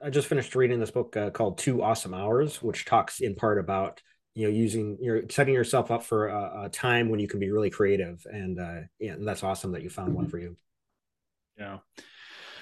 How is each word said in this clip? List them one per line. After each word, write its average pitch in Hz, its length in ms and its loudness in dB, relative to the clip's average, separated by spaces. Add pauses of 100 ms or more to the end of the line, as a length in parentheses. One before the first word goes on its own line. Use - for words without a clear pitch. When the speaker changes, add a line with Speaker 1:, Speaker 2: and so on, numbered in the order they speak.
Speaker 1:
I 147 80 -4
just 139 200 2
finished 131 260 0
reading 123 240 6
this 110 120 0
book, 120 260 -2
uh, 104 120 0
called 98 280 0
Two 127 260 2
Awesome 104 300 0
Hours, 117 500 0
which - 220 -2
talks - 340 4
in 104 160 -2
part 104 240 2
about, 95 420 -2 (320)
you 110 140 0
know, 104 60 2
using, 107 480 0
you're 113 280 0
setting 135 240 4
yourself 127 380 2
up 117 120 0
for 107 260 0
a, 101 380 -6
a - 20 -8
time 120 400 2
when 107 100 0
you 101 80 0
can 104 100 -4
be 98 140 0
really 104 180 2
creative. 95 600 2
And, 92 260 -6
uh, 85 300 -10 (100)
yeah, 107 140 -8
and 104 160 -6
that's 98 160 -4
awesome 95 300 -4
that 80 100 -6
you 90 60 -8
found - 240 -4
one - 160 -2
for 85 100 -8
you. 87 160 -10 (1000)
Speaker 2:
Yeah. 101 220 -10 (840)